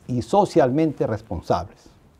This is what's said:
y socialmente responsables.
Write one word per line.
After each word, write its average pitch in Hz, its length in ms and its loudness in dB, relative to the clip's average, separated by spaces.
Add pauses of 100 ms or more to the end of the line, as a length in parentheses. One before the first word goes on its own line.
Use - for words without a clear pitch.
y 123 140 -2
socialmente 156 840 2
responsables. 98 840 -6 (280)